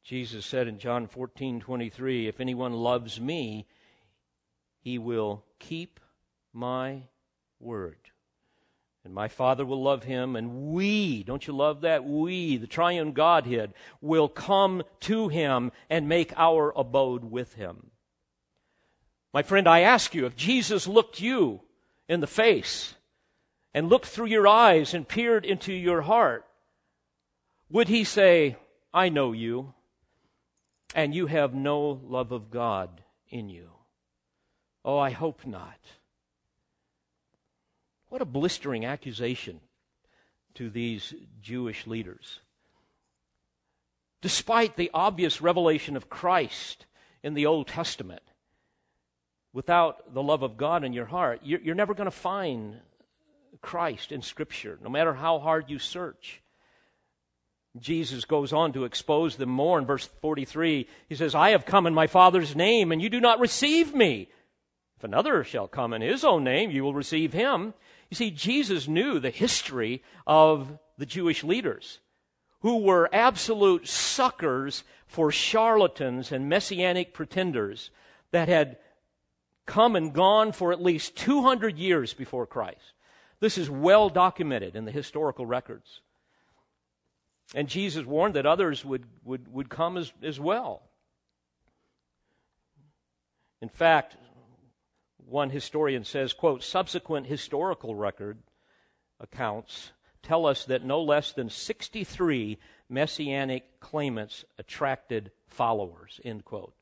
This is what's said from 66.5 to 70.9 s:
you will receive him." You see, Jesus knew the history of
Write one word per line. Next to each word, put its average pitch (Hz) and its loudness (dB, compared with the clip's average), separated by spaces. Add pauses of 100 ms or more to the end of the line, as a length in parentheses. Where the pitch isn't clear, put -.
you 135 -2
will 139 -2
receive 147 -2
him." 214 0 (360)
You 180 -10
see, 220 -4
Jesus 190 -2
knew 185 0
the 127 -2
history 123 -4 (240)
of 151 6 (180)